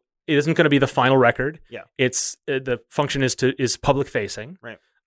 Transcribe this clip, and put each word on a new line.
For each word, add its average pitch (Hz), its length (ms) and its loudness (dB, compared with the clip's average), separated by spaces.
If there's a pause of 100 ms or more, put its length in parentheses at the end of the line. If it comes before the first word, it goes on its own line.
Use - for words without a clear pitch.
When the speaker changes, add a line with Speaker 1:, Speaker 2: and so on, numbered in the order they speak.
(260)
Speaker 1:
it 151 120 2
isn't 147 180 0
gonna 156 140 4
be 143 100 4
the 127 80 4
final 131 300 2
record. 127 420 2 (100)
Speaker 2:
Yeah. 113 140 -16 (160)
Speaker 1:
It's, - 360 -2 (140)
uh, 139 140 -2
the 123 160 -4 (100)
function 139 320 -2
is 127 140 0
to, 131 260 -2
is 123 160 -2
public 139 300 0
facing. 113 540 -8
Speaker 2:
Right. 113 180 -18 (280)